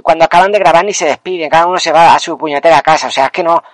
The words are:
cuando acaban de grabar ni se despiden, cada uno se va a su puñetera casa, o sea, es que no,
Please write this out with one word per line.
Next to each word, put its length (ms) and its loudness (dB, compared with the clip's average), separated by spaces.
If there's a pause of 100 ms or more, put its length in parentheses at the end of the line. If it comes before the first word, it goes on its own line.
cuando 220 2
acaban 260 2
de 80 0
grabar 260 2
ni 80 -4
se 140 -4
despiden, 420 -6
cada 180 2
uno 120 -2
se 140 -4
va 220 4
a 40 0
su 180 -8
puñetera 460 0
casa, 240 0
o 60 -8
sea, 140 -2
es 40 -4
que 140 -6
no, 180 0 (120)